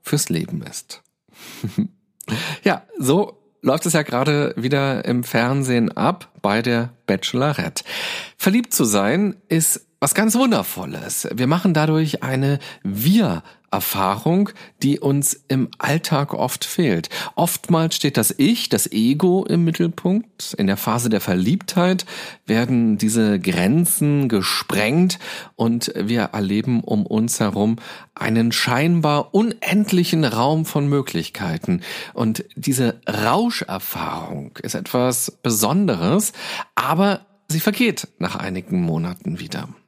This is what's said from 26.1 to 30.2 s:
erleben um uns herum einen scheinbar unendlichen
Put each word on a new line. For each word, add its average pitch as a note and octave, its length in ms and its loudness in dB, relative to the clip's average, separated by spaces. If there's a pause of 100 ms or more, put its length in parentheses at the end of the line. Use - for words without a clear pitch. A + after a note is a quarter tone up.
erleben G#2+ 480 0
um G#2 240 0
uns A2 340 -2
herum G#2+ 380 2 (380)
einen A2+ 380 0
scheinbar D3 840 2
unendlichen G3 880 2